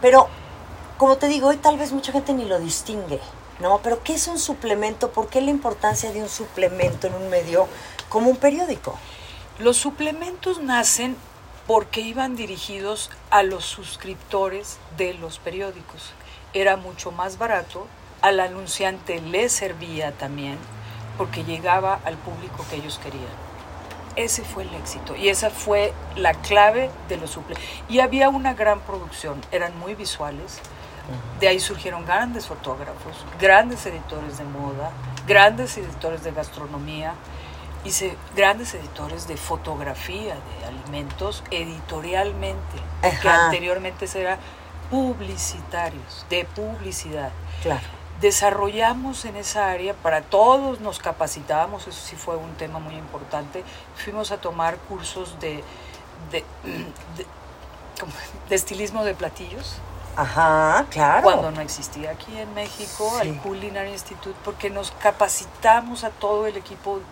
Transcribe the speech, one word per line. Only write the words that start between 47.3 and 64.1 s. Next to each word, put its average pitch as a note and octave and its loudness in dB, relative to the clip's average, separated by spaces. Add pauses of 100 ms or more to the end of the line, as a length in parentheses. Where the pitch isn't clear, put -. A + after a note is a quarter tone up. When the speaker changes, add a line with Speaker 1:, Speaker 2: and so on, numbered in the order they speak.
Speaker 1:
Claro. C#3+ 0 (400)
Speaker 2:
Desarrollamos G#3 2
en G#3 -8
esa G3+ -2
área, F#3 -2
para D#3+ 2
todos B3 6
nos G#3 -6
capacitábamos, D#3+ -2
eso F#3 -12
sí - -12
fue E3 -6
un D#3+ -10
tema D#3 -8
muy D#3 -12
importante. D3+ -8 (380)
Fuimos G#3 -6
a G3+ -4
tomar E3+ -2
cursos F3 -10
de, D3+ -6 (680)
de, E3 -2 (100)
<clears throat> - -18
de, E3 -10 (720)
como D#3 -10 (340)
de G3 2
estilismo G3 -2
de G3+ 0
platillos. F#3 -8 (400)
Speaker 1:
Ajá, D#3 6
claro. D#3 6
Speaker 2:
Cuando E3 8
no D#3 -6
existía D3+ -8
aquí A3 -12
en G#3+ -10
México, G#3 -4 (100)
Speaker 1:
Sí. F3+ 2
Speaker 2:
el D3+ -4
Culinary G3 -6
Institute, G3 -12